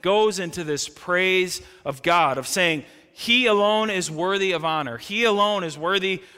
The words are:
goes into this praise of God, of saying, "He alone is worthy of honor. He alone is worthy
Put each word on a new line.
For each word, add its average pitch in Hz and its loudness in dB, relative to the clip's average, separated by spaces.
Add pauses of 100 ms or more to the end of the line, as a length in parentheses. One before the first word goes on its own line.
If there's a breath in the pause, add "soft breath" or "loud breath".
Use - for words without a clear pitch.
goes 208 2
into 175 -6
this 147 -4
praise 185 0 (220 loud breath)
of 135 -6
God, 160 4
of 131 -6
saying, 165 0 (260 loud breath)
"He 240 0
alone 214 2
is 180 -4
worthy 185 0
of 156 -4
honor. 151 -4
He 220 -4
alone 202 2
is 151 -8
worthy 185 -2 (140 loud breath)